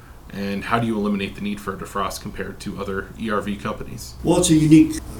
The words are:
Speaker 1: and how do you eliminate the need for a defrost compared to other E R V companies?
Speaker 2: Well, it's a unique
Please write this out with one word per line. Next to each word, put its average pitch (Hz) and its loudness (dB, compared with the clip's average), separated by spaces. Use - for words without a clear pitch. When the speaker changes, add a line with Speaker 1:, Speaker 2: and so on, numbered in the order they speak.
Speaker 1:
and 98 -6
how 120 0
do 120 2
you 113 0
eliminate 101 -2
the - -12
need 101 -4
for 98 -6
a 95 -10
defrost - -6
compared 98 -10
to 95 -8
other 95 -6
E 110 -6
R 101 0
V 101 -4
companies? - -8
Speaker 2:
Well, 170 4
it's 180 2
a 160 8
unique 156 8